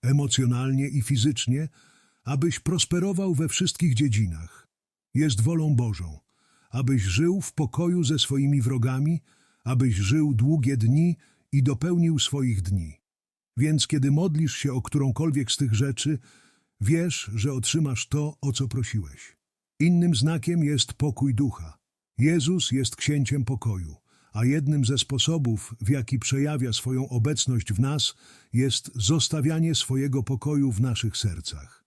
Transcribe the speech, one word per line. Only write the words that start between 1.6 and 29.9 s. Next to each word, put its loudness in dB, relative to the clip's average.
abyś -2
prosperował 0
we 0
wszystkich 0
dziedzinach. 0
Jest 2
wolą 2
Bożą, -2
abyś 0
żył 2
w -8
pokoju 0
ze 2
swoimi 2
wrogami, 0
abyś 2
żył 2
długie 2
dni 4
i 2
dopełnił 2
swoich 0
dni. -2
Więc 2
kiedy 2
modlisz 0
się -4
o -2
którąkolwiek -2
z -4
tych 0
rzeczy, -2
wiesz, 0
że -2
otrzymasz -2
to, -2
o -2
co -2
prosiłeś. -6
Innym 4
znakiem 0
jest 0
pokój 0
ducha. -4
Jezus 2
jest -2
księciem 0
pokoju, -4
a 0
jednym 2
ze 0
sposobów, -2
w -2
jaki 0
przejawia -2
swoją -4
obecność -2
w -4
nas, 0
jest 0
zostawianie 0
swojego -2